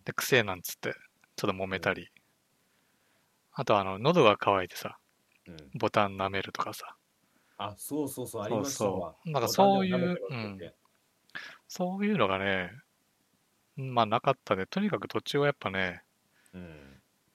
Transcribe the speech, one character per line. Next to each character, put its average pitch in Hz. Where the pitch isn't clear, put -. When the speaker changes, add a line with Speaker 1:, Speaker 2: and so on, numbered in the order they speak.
Speaker 1:
で、 113
く -
せ -
え 117
な 95
ん 90
つ -
っ -
て、 -
ち -
ょ 107
っ -
と 95
揉 95
め 95
た 95
り。 85
Speaker 2:
う -
ん。 -
Speaker 1:
あ 139
と、 110
あ 98
の、 95
喉 156
が 104
渇 98
い 90
て -
さ、 -
Speaker 2:
う -
ん。 85
Speaker 1:
ボ 110
タ 104
ン 98
舐 95
め 95
る -
と -
か 110
さ。 -
Speaker 2:
あ、 101
そ 143
う 135
そ 135
う -
そ -
う、 -
Speaker 1:
そ -
う -
そ 113
う。 -
Speaker 2:
あ 107
り 117
ま 104
し 139
た 104
わ。 92
Speaker 1:
な 151
ん -
か 110
そ 196
う 190
い 185
う、 -
Speaker 2:
ボ 185
タ 175
ン 180
で -
も -
舐 -
め -
て 175
ろ -
っ -
て 131
言 107
っ 95
て。 87
Speaker 1:
う 82
ん。 -
そ 180
う 202
い 214
う 202
の 110
が 95
ね、 95
ま 131
あ、 110
な 113
か 139
っ -
た -
ね。 95
と -
に 208
か 135
く 101
途 113
中 -
は 143
や 143
っ -
ぱ 101
ね、 92
Speaker 2:
う 92
ん。 73